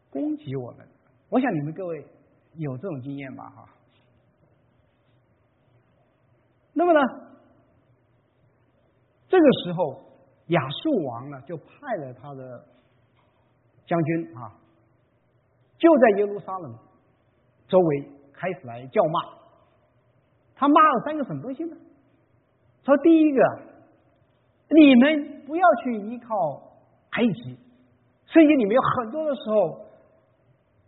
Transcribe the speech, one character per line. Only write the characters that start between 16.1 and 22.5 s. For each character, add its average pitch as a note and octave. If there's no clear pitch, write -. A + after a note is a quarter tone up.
耶 G#3
路 G3+
撒 F#3+
冷 B2+
周 F#3
围 D3
开 F#3
始 -
来 A#2+
叫 G#3
骂。 D#3+
他 C4
骂 D4+
了 D4
三 D#4
个 C#4+
什 F3
么 C#3
东 B3+
西 D#4+
呢？ D#4+